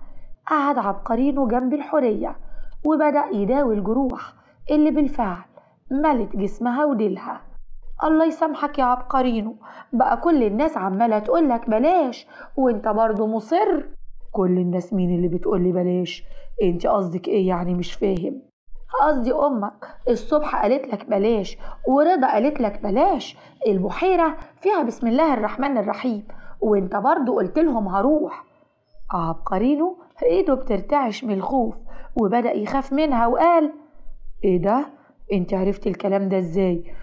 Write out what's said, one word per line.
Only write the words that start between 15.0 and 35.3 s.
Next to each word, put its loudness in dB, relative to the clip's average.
اللي 2
بتقولي 0
بلاش؟ -2
انت 2
قصدك 0
ايه 2
يعني؟ 0
مش -4
فاهم." -2
"قصدي 2
أمك، -2
الصبح 0
قالت 0
لك -8
بلاش، 0
ورضا 4
قالت 0
لك -2
بلاش، 0
البحيرة 2
فيها 2
بسم -4
الله 2
الرحمن -2
الرحيم، -4
وانت 0
برضو 2
قلت 0
لهم 2
هروح." 0
عبقرينو 0
ايده 4
بترتعش -2
من -2
الخوف -2
وبدأ 2
يخاف -2
منها 2
وقال: 4
"ايه 4
ده؟ 2